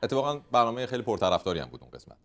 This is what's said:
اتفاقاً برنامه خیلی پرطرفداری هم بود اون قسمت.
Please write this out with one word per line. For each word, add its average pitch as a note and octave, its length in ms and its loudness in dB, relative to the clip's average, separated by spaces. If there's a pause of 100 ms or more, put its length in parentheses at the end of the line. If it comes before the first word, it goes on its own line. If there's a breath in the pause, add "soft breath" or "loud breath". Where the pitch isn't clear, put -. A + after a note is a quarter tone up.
اتفاقاً C3+ 380 0 (120)
برنامه B2 340 2
خیلی B2 160 -4
پرطرفداری F#2 580 0
هم B1+ 80 -8
بود B1+ 140 -16
اون B1 80 -20
قسمت. - 340 -20